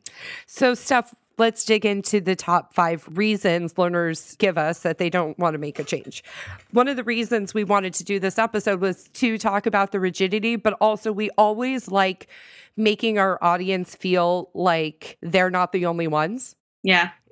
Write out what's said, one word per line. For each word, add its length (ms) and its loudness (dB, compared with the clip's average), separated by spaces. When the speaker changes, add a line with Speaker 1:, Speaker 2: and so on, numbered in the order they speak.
Speaker 1:
So, 280 2
Steph, 400 -2
let's 260 2
dig 200 2
into 360 0
the 160 0
top 380 0
five 320 0
reasons 600 0
learners 600 0
give 200 2
us 240 0
that 180 -2
they 120 0
don't 280 -2
want 160 0
to 40 -4
make 200 -8
a 60 -4
change. 380 -8
One 180 4
of 80 -2
the 80 -6
reasons 500 -2
we 100 0
wanted 300 0
to 100 -6
do 140 -2
this 200 -2
episode 420 0
was 340 -2
to 240 0
talk 280 0
about 260 0
the 80 0
rigidity, 560 0
but 240 0
also 320 0
we 240 -4
always 520 0
like 400 0
making 420 2
our 240 2
audience 520 0
feel 600 0
like 680 0
they're 280 2
not 220 0
the 140 0
only 200 0
ones. 500 -2
Speaker 2:
Yeah. 280 2